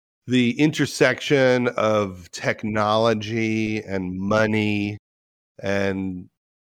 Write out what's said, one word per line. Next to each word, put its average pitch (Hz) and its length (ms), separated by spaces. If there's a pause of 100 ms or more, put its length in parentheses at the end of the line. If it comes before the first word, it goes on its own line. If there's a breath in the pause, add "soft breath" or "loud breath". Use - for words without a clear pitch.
(260)
the 120 320
intersection 131 1080
of 104 640
technology 110 1500
and 92 340
money 104 800 (640)
and 98 640 (520)